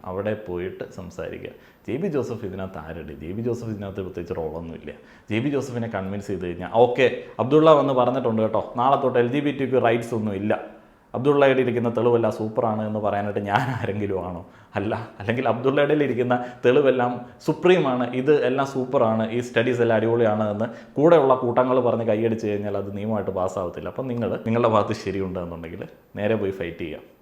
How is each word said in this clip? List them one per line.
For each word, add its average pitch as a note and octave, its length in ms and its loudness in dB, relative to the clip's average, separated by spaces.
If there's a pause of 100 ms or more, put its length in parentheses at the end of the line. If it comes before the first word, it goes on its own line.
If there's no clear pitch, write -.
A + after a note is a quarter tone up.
(120)
അവിടെ G2+ 220 -2 (160)
പോയിട്ട് F2+ 380 -8 (120)
സംസാരിക്കുക. - 540 -12 (340)
ജെ G2+ 160 -4
ബി G3 140 -4
ജോസഫ് A2+ 320 -6
ഇതിനകത്ത് F#2+ 360 -10
ആരടി? D#2 380 -12
ജെ E2 160 -10
ബി - 100 -6
ജോസഫ് A2+ 260 -6
ഇതിനകത്ത് G2 320 -8
പ്രത്യേകിച്ച് F2 340 -8
റോളൊന്നുമില്ല. D#2+ 520 -10 (380)
ജെ G#2+ 140 0
ബി D3 100 -2
ജോസഫിനെ A#2+ 420 -4
കൺവിൻസ് G2 360 -6
ചെയ്ത് F2+ 160 -6
കഴിഞ്ഞാൽ, F2 220 -8 (120)
ഓക്കെ, B2+ 240 6 (380)
അബ്ദുള്ള D#3 360 8
വന്ന് C#3 200 0
പറഞ്ഞിട്ടുണ്ട് A#2+ 440 2
കേട്ടോ, G#2+ 180 0 (180)
നാളെ C3+ 240 4
തൊട്ട് B2 180 2
എൽ A#2+ 120 0
ജി D3 120 0
ബി C#3 140 0
ടി C3 120 0
ക്യു B2 160 4
റൈറ്റ്സ് A#2 300 -2
ഒന്നും G#2+ 240 -4
ഇല്ല, G#2+ 100 0 (640)
അബ്ദുള്ളയുടെ C3+ 460 4
ഇരിക്കുന്ന A#2+ 340 0
തെളിവെല്ലാം A2+ 400 4
സൂപ്പറാണ് A2 520 -2
എന്ന് G#2+ 140 -4
പറയാനായിട്ട് G2+ 460 -2
ഞാൻ A2 240 2
ആരെങ്കിലും G2+ 540 -4
ആണോ? F2 120 -8 (380)
അല്ല. G#2 160 -2 (260)
അല്ലെങ്കിൽ A#2 320 -2
അബ്ദുള്ളയുടെ C3+ 440 2 (120)
ഇരിക്കുന്ന B2 280 0 (280)
തെളിവെല്ലാം B2+ 480 4 (360)
സുപ്രീമാണ്, D3+ 580 2 (160)
ഇത് C#3+ 100 2 (160)
എല്ലാം C3+ 240 0
സൂപ്പറാണ്, B2 540 2 (100)
ഈ B2 120 0
സ്റ്റഡീസ് A#2+ 380 0
എല്ലാം A2+ 140 4
അടിപൊളിയാണ് A2 540 2
എന്ന് G#2+ 140 -2 (280)
കൂടെയുള്ള C#3+ 480 6
കൂട്ടങ്ങൾ B2+ 440 2
പറഞ്ഞ് A#2 240 0
കൈയടിച്ച് A2 400 0
കഴിഞ്ഞാൽ G2+ 300 -2
അത് G2 160 -8
നിയമമായിട്ട് G2+ 420 -4
പാസ്സാവത്തില്ല. F2+ 540 -4
അപ്പം C3 200 -6
നിങ്ങൾ A2+ 180 -2 (160)
നിങ്ങളുടെ A#2 280 4
ഭാഗത്ത് G#2+ 280 2
ശരിയുണ്ട് F#2 420 -4
എന്നുണ്ടെങ്കിൽ E2+ 380 -12 (380)
നേരെ G#2+ 200 2
പോയി G2 200 -2
ഫൈറ്റ് E2+ 240 -8
ചെയ്യാം. D2+ 200 -10 (160)